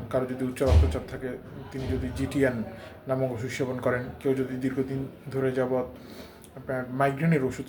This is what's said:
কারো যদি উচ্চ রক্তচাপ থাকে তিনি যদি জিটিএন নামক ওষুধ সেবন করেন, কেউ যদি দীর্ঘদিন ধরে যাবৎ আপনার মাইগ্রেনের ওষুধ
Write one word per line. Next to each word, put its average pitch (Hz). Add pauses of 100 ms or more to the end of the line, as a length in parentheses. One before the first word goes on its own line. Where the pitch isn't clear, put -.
(120)
কারো 127
যদি 127
উচ্চ 127
রক্তচাপ 127
থাকে 131 (420)
তিনি 131
যদি 127 (100)
জিটিএন 131 (500)
নামক 131
ওষুধ 117
সেবন 127
করেন, 123 (180)
কেউ 139
যদি 131 (100)
দীর্ঘদিন 135 (340)
ধরে 131 (100)
যাবৎ 127 (720)
আপনার 131 (180)
মাইগ্রেনের 139
ওষুধ 127